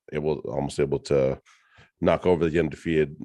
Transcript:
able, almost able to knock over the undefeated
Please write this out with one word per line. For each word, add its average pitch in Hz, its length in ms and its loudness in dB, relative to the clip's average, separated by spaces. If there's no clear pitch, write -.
able, 76 280 -2
almost 69 400 -4
able 69 200 0
to 67 400 0
knock 85 260 2
over 85 220 2
the 78 100 0
undefeated 78 560 -2